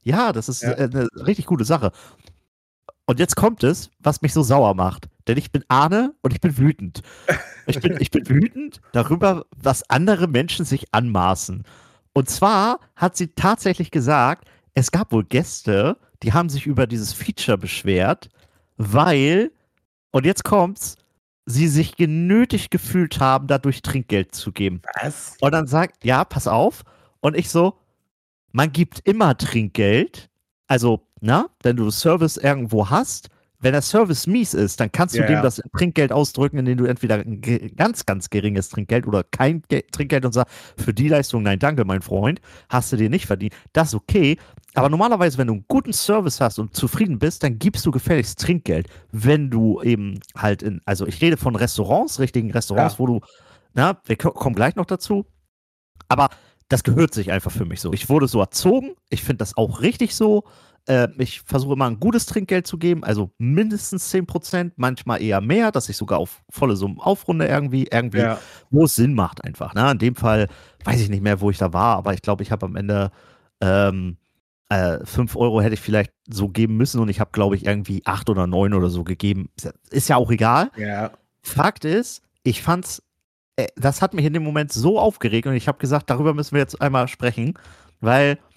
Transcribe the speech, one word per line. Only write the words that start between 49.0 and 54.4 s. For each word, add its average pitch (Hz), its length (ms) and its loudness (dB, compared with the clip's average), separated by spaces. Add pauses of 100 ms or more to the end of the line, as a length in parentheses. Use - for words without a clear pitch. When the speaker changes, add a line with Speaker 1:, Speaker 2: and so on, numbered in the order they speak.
Speaker 1:
Wenn 135 380 2
du 113 320 2
eben 104 380 0 (160)
halt 104 260 0
in, 101 220 -6
also 95 220 -4
ich 90 140 -6
rede 165 160 4
von 127 180 -2
Restaurants, 120 640 0
richtigen 123 320 -2
Restaurants, 113 440 0
Speaker 2:
Ja. - 40 -20
Speaker 1:
wo 127 80 0
du, 120 140 0 (540)
na, 175 320 2
wir 113 100 0
ko-, - 160 -2
kommen 123 240 -2